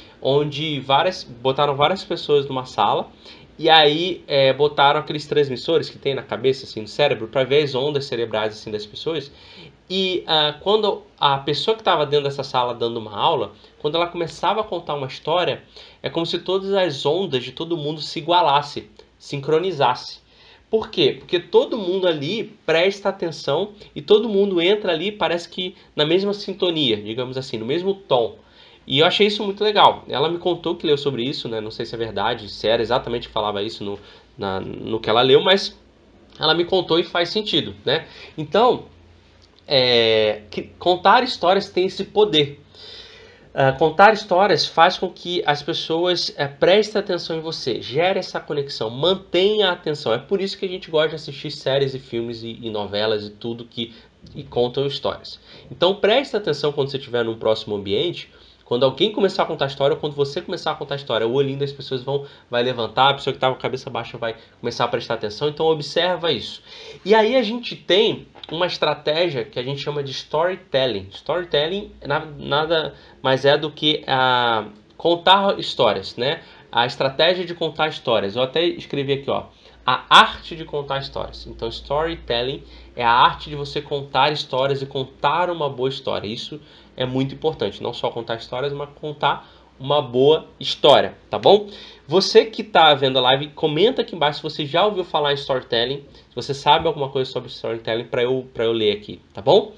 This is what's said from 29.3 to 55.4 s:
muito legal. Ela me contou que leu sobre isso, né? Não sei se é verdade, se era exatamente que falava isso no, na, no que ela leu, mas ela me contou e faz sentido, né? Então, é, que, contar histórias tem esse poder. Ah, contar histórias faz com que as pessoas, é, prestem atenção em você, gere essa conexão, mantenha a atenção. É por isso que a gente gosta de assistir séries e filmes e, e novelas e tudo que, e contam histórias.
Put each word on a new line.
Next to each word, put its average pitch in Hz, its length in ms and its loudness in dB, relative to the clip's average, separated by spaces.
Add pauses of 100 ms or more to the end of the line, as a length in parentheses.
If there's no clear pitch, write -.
muito 202 200 -4
legal. 196 440 4
Ela 135 220 0
me 170 100 -4
contou 170 360 -2
que 165 120 -6
leu 147 100 4
sobre 135 260 -2
isso, 135 260 -6
né? 113 100 -4
Não 107 100 -8
sei 117 160 -8
se - 80 -12
é 120 40 -8
verdade, 110 520 -4
se - 180 -4
era 117 140 4
exatamente 117 460 -2
que - 60 -20
falava 104 280 -2
isso 110 220 -8
no, 101 160 -8 (380)
na, 95 240 -6
no 107 380 -6
que 110 100 -6
ela 113 120 6
leu, 135 200 8
mas 196 360 2 (600)
ela 156 140 2
me 170 100 0
contou 170 340 0
e 175 60 2
faz 175 260 -2
sentido, 151 460 -4 (100)
né? 151 220 -2 (300)
Então, 196 480 2 (800)
é, 113 840 4
que, - 140 -8 (160)
contar 190 420 4
histórias 196 480 0
tem 185 160 0
esse 190 200 -6
poder. 156 540 2 (920)
Ah, 135 200 4
contar 170 400 6
histórias 185 520 2
faz 175 320 4
com 185 120 -4
que 175 360 -6
as 147 160 0
pessoas, 170 760 -2
é, 143 100 -2
prestem 202 520 2
atenção 175 380 -4
em 160 40 -6
você, 156 400 -4
gere 156 360 0
essa 170 220 -6
conexão, 139 500 -6
mantenha 185 800 0
a 175 40 0
atenção. 147 400 -2
É 117 40 0
por 196 240 -4
isso 196 160 -6
que - 80 -8
a 185 40 -4
gente 185 200 -12
gosta 156 200 2
de 156 60 -8
assistir 151 360 -10
séries 135 420 0
e 131 60 -8
filmes 117 440 -8
e, 117 180 -10
e 113 80 -8
novelas 104 580 -2
e - 20 -10
tudo 117 360 -10
que, 117 280 -10 (400)
e 143 80 -12
contam 123 460 -2
histórias. - 520 -6 (300)